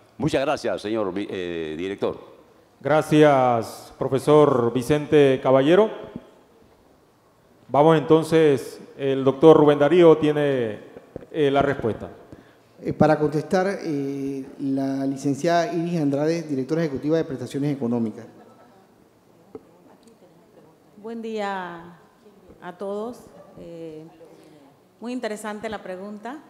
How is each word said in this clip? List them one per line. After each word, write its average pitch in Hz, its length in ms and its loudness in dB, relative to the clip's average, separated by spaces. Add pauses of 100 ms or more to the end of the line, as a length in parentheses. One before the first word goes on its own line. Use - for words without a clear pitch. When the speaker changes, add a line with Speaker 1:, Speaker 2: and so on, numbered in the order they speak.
(160)
Speaker 1:
Muchas 143 260 -2
gracias, 117 380 -4
señor, 104 360 -4
eh, 87 600 -6
director. 95 400 -4 (640)
Speaker 2:
Gracias, 139 1160 2
profesor 131 760 4
Vicente 139 720 2
Caballero. 151 480 4 (1800)
Vamos 151 320 4
entonces, 156 840 2 (160)
el 135 280 -2
doctor 156 320 8
Rubén 147 240 6
Darío 160 380 6
tiene, 143 600 -2 (540)
eh, 143 180 0
la 139 120 2
respuesta. 127 480 -4 (680)
Speaker 3:
Eh, - 120 -6
para 151 260 2
contestar, 151 480 -2 (160)
eh, 139 640 -8 (140)
la 135 440 -4
licenciada 147 680 -2
Iris 175 280 -4
Andrade, 151 420 -2
directora 151 400 -4
ejecutiva 147 340 -2
de 156 80 0
Prestaciones 139 500 -6
Económicas. 117 520 -6 (2750)
Speaker 4:
Buen 226 220 -12
día 185 800 -10 (640)
a 180 160 -14
todos. 208 400 -10 (420)
Eh, 165 460 -16 (960)
muy 240 120 -12
interesante 214 560 -10
la 202 140 -12
pregunta. 208 560 -14 (100)